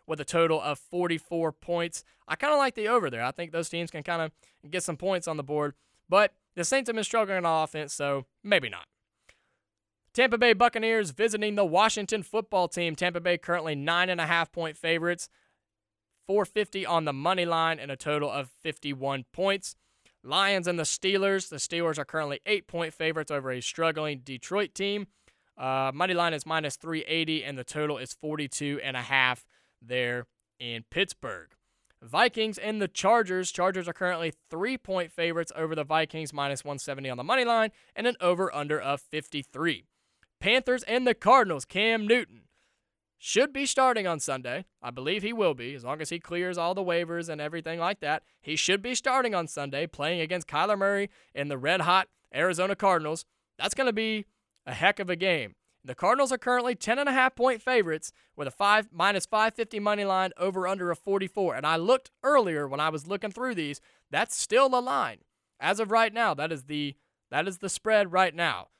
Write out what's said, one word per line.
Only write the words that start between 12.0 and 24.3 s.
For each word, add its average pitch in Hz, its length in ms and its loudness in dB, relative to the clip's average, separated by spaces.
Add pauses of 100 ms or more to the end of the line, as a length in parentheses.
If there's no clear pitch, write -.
football 190 460 0
team. 170 280 -2
Tampa 175 240 -2
Bay 175 180 0
currently 160 360 -2
nine 170 360 0
and 170 100 -2
a 160 60 0
half 170 240 2
point 160 260 -6
favorites, 170 520 -2 (1000)
four 196 180 4
fifty 196 400 -2
on 165 200 2
the 147 80 0
money 175 320 0
line 165 340 2
and 139 140 -10
a 131 40 -8
total 147 320 0
of 127 220 -6
fifty-one 139 840 -6
points. 196 440 -2 (480)
Lions 185 420 2
and 175 100 0
the 165 60 -2
Steelers. 196 640 0
The 156 80 -12
Steelers 165 420 -2
are 143 60 -4
currently 147 420 -4
eight-point 170 460 -2
favorites 160 380 -4
over 135 220 -2
a 127 80 -4
struggling 151 640 -2
Detroit 160 500 -4